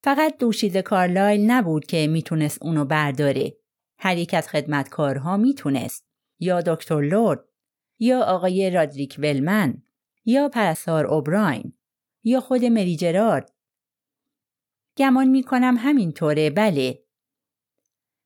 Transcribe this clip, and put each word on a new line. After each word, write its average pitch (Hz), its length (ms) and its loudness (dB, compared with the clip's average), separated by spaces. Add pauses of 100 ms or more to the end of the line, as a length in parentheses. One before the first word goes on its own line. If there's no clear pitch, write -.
فقط 302 360 0
دوشیزه 208 440 0
کارلایل 196 680 2
نبود 175 360 0
که 156 200 0
می‌تونست 156 560 -2
اونو 151 220 -2
برداره. 139 760 -2 (400)
هر 185 200 -2
یک 170 160 -4
از 160 140 -2
خدمتکارها 147 880 -4
می‌تونست. 208 680 -2 (320)
یا 175 220 0
دکتر 165 400 -2
لورد، 170 480 0 (500)
یا 247 240 2
آقای 185 480 0
رادریک 143 480 -2
ولمن، 147 640 0 (420)
یا 269 240 2
پرستار 170 580 0
اوبراین، 156 680 -2 (500)
یا 247 180 0
خود 254 240 -2
مری 202 320 2
جرارد. 175 580 0 (1400)
«گمان 269 320 4
می‌کنم 254 500 2
همینطوره، 165 720 0
بله.» 143 540 0 (1200)